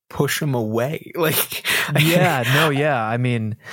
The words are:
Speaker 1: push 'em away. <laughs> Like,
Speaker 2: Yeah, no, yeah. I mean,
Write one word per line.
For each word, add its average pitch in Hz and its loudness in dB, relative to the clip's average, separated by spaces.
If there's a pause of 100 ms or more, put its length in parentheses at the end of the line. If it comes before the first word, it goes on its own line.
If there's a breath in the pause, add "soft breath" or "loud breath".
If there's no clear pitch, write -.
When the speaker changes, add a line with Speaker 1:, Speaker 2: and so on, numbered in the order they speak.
(100)
Speaker 1:
push - -2
'em 143 0
away. 117 -2
<laughs> - -12
Like, - -2 (360 loud breath)
Speaker 2:
Yeah, 165 4 (120)
no, 156 4
yeah. 139 0
I 113 -2
mean, 117 -2 (160 loud breath)